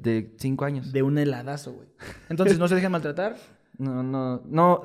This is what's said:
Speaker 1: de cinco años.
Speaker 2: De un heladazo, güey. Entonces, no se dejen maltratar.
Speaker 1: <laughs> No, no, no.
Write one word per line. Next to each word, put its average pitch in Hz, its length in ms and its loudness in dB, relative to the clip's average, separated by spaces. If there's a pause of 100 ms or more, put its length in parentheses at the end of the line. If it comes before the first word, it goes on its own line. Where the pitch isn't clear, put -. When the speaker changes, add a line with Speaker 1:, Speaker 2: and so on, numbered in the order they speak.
Speaker 1:
de 113 360 -2
cinco 135 280 -2
años. 135 260 -6
Speaker 2:
De 135 100 0
un 143 160 2
heladazo, 139 560 -4
güey. - 140 -20 (420)
Entonces, 180 300 4
no 175 80 4
se 180 80 4
dejen 185 160 2
maltratar. 170 460 -4
Speaker 1:
<laughs> - 80 -20 (340)
No, 131 220 -2
no, 127 460 -4
no. 170 380 4